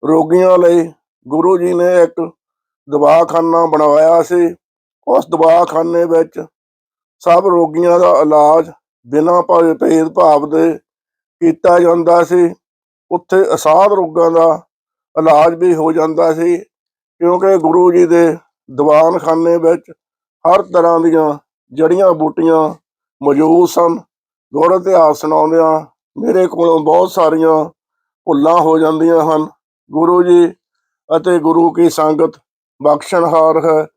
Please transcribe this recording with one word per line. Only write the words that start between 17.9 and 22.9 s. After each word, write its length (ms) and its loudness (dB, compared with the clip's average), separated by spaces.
ਜੀ 140 2
ਦੇ 320 0
ਦੀਵਾਨਖਾਨੇ 840 0
ਵਿੱਚ 340 -2
ਹਰ 160 2
ਤਰ੍ਹਾਂ 380 0
ਦੀਆਂ 400 0
ਜੜ੍ਹੀਆਂ 400 0
ਬੂਟੀਆਂ 560 -2